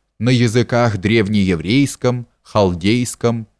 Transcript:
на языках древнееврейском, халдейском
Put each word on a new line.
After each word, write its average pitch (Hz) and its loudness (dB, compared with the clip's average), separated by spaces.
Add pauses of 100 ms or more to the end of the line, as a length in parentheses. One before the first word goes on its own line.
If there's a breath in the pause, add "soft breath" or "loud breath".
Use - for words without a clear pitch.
(180)
на 113 0
языках 120 2
древнееврейском, 107 0 (140)
халдейском 107 -2 (140)